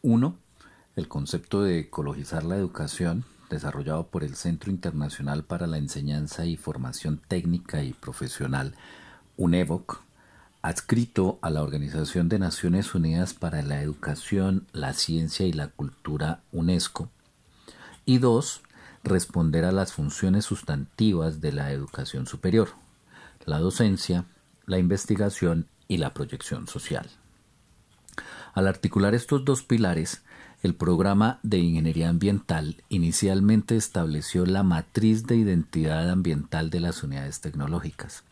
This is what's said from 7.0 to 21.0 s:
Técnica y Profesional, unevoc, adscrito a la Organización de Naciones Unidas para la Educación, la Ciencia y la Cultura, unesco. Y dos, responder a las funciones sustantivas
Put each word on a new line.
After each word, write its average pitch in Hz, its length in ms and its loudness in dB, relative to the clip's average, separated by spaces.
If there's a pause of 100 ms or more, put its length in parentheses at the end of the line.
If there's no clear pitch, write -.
Técnica 85 560 -2
y 64 100 -6
Profesional, 67 800 -6 (640)
unevoc, 87 680 0 (580)
adscrito 98 800 0
a 85 80 -4
la 76 120 0
Organización 76 680 0
de 104 100 2
Naciones 90 560 0
Unidas 85 380 2
para 80 280 -4
la 71 200 -4
Educación, 92 920 -2
la 71 220 -6
Ciencia 82 520 -2
y 90 60 2
la 73 160 -4
Cultura, 76 760 -6 (100)
unesco. 85 580 0 (960)
Y 127 140 6
dos, 123 420 2 (420)
responder 82 640 2
a 92 80 2
las 95 180 0
funciones 95 540 0
sustantivas 80 960 0